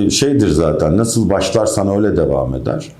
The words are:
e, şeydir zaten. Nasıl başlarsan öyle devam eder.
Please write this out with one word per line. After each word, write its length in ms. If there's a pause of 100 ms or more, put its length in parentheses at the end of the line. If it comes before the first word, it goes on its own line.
e, 40
şeydir 380
zaten. 480
Nasıl 340
başlarsan 580
öyle 280
devam 380
eder. 340 (120)